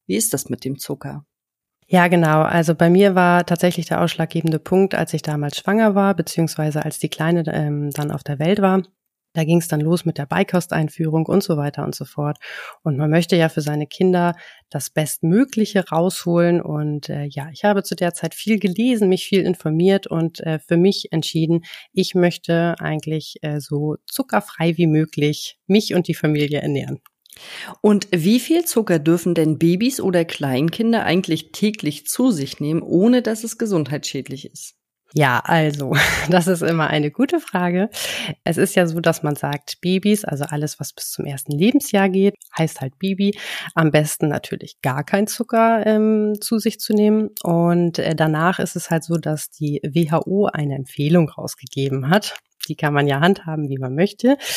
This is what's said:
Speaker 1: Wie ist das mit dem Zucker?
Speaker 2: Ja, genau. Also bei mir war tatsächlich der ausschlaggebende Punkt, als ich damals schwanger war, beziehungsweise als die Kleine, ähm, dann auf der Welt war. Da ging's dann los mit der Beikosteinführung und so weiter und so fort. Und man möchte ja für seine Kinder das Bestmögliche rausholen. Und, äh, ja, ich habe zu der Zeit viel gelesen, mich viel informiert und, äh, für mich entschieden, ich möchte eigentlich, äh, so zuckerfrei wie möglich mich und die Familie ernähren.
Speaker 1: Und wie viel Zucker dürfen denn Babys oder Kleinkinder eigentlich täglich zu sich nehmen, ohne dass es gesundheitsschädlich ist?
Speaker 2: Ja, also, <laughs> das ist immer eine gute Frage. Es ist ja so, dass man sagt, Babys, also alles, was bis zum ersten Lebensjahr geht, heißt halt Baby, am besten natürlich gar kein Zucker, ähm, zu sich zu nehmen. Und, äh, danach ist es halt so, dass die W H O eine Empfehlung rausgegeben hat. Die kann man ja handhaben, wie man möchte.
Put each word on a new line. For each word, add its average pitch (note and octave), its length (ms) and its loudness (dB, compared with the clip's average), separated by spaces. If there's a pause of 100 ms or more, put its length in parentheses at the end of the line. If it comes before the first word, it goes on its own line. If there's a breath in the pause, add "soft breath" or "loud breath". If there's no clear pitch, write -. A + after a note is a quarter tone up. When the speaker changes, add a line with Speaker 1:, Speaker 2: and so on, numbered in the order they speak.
Speaker 1:
Wie F#3+ 100 -2
ist - 160 -2
das - 160 -6
mit A#2+ 160 -8
dem C3+ 120 -6
Zucker? C#3+ 480 -10 (600)
Speaker 2:
Ja, F3+ 220 6
genau. D#3+ 320 4
Also E3 340 2
bei E3+ 140 4
mir F#3+ 260 6
war F3 300 4
tatsächlich F3 400 0
der E3+ 160 -2
ausschlaggebende E3 580 -2
Punkt, F#3+ 340 0
als - 200 -2
ich D#3 80 -4
damals D3 360 -4
schwanger G#3 380 2
war, G3 200 2
beziehungsweise D#3 680 -2
als D3+ 160 -8
die D#3 80 -4
Kleine, E3 400 0
ähm, D3 440 -2
dann D3 200 -4
auf D3 120 -8
der C#3+ 140 -6
Welt F3+ 240 0
war. F#3+ 220 2 (500)
Da D#3+ 120 0
ging's E3+ 240 2
dann D3+ 100 0
los E3 240 0
mit D#3+ 140 -2
der C#3+ 80 -6
Beikosteinführung D#3+ 1000 0
und G3 140 2
so E3+ 140 0
weiter C#3+ 300 -4
und - 100 -6
so - 80 -10
fort. D3 360 -6 (440 loud breath)
Und D3 140 0
man D3+ 120 0
möchte E3+ 280 2
ja D#3+ 100 4
für D#3 140 -2
seine D3+ 260 -4
Kinder F3 480 2 (340 loud breath)
das - 200 -8
Bestmögliche F#3+ 960 0
rausholen. E3+ 760 2
Und, D3+ 460 -6
äh, C#3+ 180 -6
ja, C#3+ 280 -10
ich - 100 -12
habe G3+ 200 4
zu - 120 -8
der F3 180 -2
Zeit D#3+ 200 -8
viel G#3 260 -2
gelesen, G#3+ 480 2
mich F#3 160 2
viel F#3 200 0
informiert F3 640 2
und, E3 340 -4
äh, D#3 180 -4
für - 160 -2
mich F#3 380 2
entschieden, D#3+ 500 0 (300 loud breath)
ich F#3+ 220 -2
möchte E3+ 640 0
eigentlich, D#3 640 -6
äh, D3 180 -4
so D3 340 -4 (100)
zuckerfrei E3+ 680 -2
wie E3+ 120 2
möglich D3+ 800 -2
mich G#3+ 260 2
und F3 160 0
die D#3+ 60 -2
Familie D3 440 0
ernähren. C3+ 400 -4 (800 loud breath)
Speaker 1:
Und G#3 320 2
wie F#3 300 2
viel E4 240 0
Zucker G3 340 0
dürfen E3+ 340 2
denn D#3 240 2
Babys F3+ 440 2
oder F3 240 2
Kleinkinder E3 800 -2
eigentlich E3 480 -2
täglich G#3 520 -4
zu B3+ 240 0
sich C#3+ 300 -4
nehmen, D3+ 220 -2
ohne A#3 400 4
dass A3+ 240 -4
es - 120 -10
gesundheitsschädlich C#3+ 920 -6
ist? - 240 -20 (380)
Speaker 2:
Ja, C3 260 4
also, D3+ 540 0 (180)
<laughs> - 180 -4
das F3 180 4
ist F3 140 0
immer D#3+ 260 0
eine D3+ 220 0
gute C#4+ 300 -2
Frage. F3+ 500 -2 (540 loud breath)
Es E3 140 -2
ist F#3 180 0
ja F3+ 100 4
so, E3 140 -2
dass E3 240 0
man D3 140 -2
sagt, - 440 -8
Babys, G3+ 440 0
also C#3 180 -6
alles, D3 380 -6
was - 120 -10
bis - 160 -12
zum - 160 -6
ersten C#3+ 280 -8
Lebensjahr G3 560 2
geht, G3 260 2 (220)
heißt D#3+ 240 -2
halt C3 180 -8
Baby, G3 380 0 (380 loud breath)
am D#3+ 160 4
besten D3+ 360 2
natürlich - 540 -6
gar C#3 240 -2
kein G3+ 200 0
Zucker, A3+ 600 0
ähm, G#3+ 560 2
zu A3+ 180 -2
sich G#3+ 200 -2
zu - 140 -4
nehmen. G#3+ 360 4 (140)
Und, E3+ 540 2
äh, - 160 0
danach D#3 460 2
ist - 160 -4
es - 140 -8
halt E3 160 0
so, E3+ 100 -2
dass D#3 340 -4
die D3 340 -6
W D3+ 280 0
H D#3+ 140 2
O G3 220 2
eine C#3+ 280 -4
Empfehlung D3 540 2
rausgegeben C3+ 800 -6
hat. G3+ 260 0 (320)
Die D3+ 80 -6
kann D3 180 -2
man C#3+ 140 2
ja C#3 140 0
handhaben, D#3+ 480 0
wie C3+ 100 -6
man C3 160 -6
möchte. A#3 420 2 (200 loud breath)